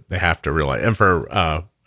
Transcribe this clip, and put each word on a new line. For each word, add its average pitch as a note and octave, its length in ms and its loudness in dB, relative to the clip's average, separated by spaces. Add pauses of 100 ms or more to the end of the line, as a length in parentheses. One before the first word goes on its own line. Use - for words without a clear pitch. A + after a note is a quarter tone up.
they F2+ 100 -4
have E2+ 240 0
to D2 80 -4
realize. C#2+ 340 0
And A2+ 120 0
for, F#2 360 2
uh, D#2+ 300 0 (240)